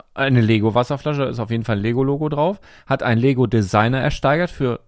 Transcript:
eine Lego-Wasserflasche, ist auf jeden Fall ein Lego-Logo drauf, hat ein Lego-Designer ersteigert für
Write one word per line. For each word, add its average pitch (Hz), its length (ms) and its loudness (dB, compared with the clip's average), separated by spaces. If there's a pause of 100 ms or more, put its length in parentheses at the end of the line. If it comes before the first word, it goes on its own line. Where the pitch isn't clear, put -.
(140)
eine 135 260 2
Lego-Wasserflasche, 120 840 0
ist 123 160 -6
auf 113 100 -6
jeden 117 140 -4
Fall 113 140 -2
ein 101 40 -4
Lego-Logo 135 460 -2
drauf, 151 320 -2 (260)
hat - 160 -2
ein 113 160 2
Lego-Designer 117 840 2
ersteigert 147 480 0
für 123 400 -4